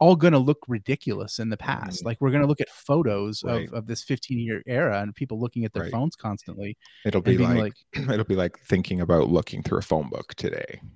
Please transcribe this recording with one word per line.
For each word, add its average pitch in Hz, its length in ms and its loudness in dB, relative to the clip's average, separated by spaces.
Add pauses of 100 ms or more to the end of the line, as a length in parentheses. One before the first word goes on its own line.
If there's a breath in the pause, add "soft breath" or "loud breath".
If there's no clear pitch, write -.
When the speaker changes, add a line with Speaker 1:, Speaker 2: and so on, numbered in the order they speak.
Speaker 1:
all 180 160 10
gonna 160 220 6
look 135 280 2
ridiculous 107 720 -4
in 113 120 -4
the 110 80 -4
past. - 400 -6
Speaker 2:
Mm-hmm. - 80 -8
Speaker 1:
Like, 113 140 -6
we're 135 100 2
gonna 143 160 4
look 143 160 2
at - 80 -8
photos 107 720 -2
Speaker 2:
Right. 117 240 -4
Speaker 1:
of, - 60 -12
of 113 120 -8
this 113 160 -8
fifteen-year 117 640 -4
era 120 360 0
and 104 120 -8
people 120 240 -8
looking 120 280 -4
at 107 80 -8
their 90 100 -4
Speaker 2:
Right. 90 80 -8
Speaker 1:
phones 139 240 -2
constantly 101 600 -10 (280 soft breath)
Speaker 2:
It'll 104 140 2
Speaker 1:
and 90 80 0
Speaker 2:
be 95 100 6
Speaker 1:
being 120 140 4
Speaker 2:
like, 110 240 0 (200)
Speaker 1:
like 135 140 -4
Speaker 2:
<clears throat> - 20 2
it'll 107 140 0
be 101 100 -2
like 90 240 0
thinking 92 440 0
about 82 260 4
looking 80 340 0
through - 160 -2
a - 40 -2
phone 78 260 0
book - 260 -10
today. - 460 -8
It's - 20 -20 (140)